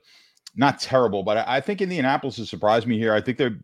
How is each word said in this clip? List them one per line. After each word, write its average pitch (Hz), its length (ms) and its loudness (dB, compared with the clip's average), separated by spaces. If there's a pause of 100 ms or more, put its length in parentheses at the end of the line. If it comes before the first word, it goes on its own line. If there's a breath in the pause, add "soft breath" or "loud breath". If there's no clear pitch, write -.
(560 soft breath)
not 131 220 2
terrible. 107 440 2
But 107 160 2
I, 117 180 0
I 143 40 0
think 202 200 -4
Indianapolis 139 560 -2
has 110 140 -10
surprised 107 360 2
me 117 120 0
here. 110 160 2
I 107 80 2
think 123 160 -4
they're, 120 260 0